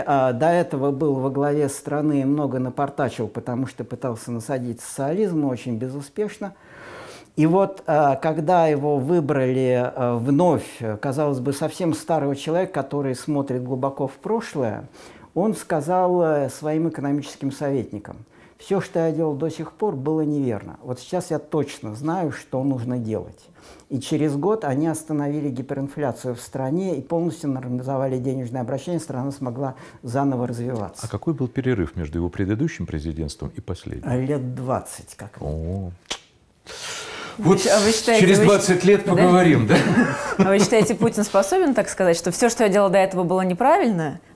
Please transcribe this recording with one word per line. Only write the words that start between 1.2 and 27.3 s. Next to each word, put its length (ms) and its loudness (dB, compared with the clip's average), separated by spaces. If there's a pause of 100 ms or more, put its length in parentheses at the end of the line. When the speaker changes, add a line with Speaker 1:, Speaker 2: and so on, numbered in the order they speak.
Speaker 1:
главе 360 0
страны 540 0
и 40 -2
много 340 0
напортачил, 680 -2
потому 380 -6
что 180 -10
пытался 480 -8
насадить 500 -6
социализм, 600 -2
но 60 0
очень 300 -4
безуспешно. 760 -8 (800)
И 120 4
вот, 400 2
а, 300 4
когда 500 2
его 320 2
выбрали, 840 2
а, 320 -2
вновь, 640 2 (220)
казалось 380 -2
бы, 120 -2
совсем 440 -2
старого 400 -2
человека, 360 -2
который 440 -4
смотрит 480 -4
глубоко 440 -4
в 60 -12
прошлое, 760 -4 (460)
он 220 0
сказал, 640 0
э, 280 2
своим 380 -2
экономическим 640 -4
советникам: 640 -6 (400)
"Всё, 220 -2
что 200 -4
я 120 2
делал 220 -2
до 160 -4
сих 240 -10
пор, 220 -2
было 260 -2
неверно. 640 -2
Вот 160 -8
сейчас 320 -6
я 80 0
точно 560 -4
знаю, 360 -4
что 320 -6
нужно 360 -2
делать". 440 -6 (460)
И 100 -4
через 360 0
год 280 0
они 240 0
остановили 600 -4
гиперинфляцию 840 -4
в 40 -12
стране 560 -4
и 60 -6
полностью 480 -4